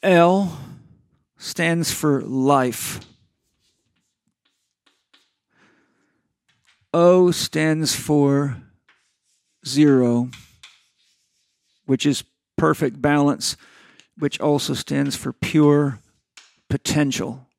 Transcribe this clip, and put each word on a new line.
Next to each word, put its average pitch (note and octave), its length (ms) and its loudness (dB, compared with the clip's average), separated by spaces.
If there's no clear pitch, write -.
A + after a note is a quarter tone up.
L F3+ 540 4
stands E3+ 540 -4
for C#3+ 320 0
life. C3 760 0
O F3 380 6
stands D#3 640 -2
for C#3 600 0
zero, B2+ 640 2
which C3+ 200 -2
is C#3+ 180 0
perfect C#3+ 440 0
balance, D3 540 0
which D3 220 -6
also D3 340 -2
stands C#3+ 420 -6
for - 160 -10
pure D3 680 2
potential. C3 800 -4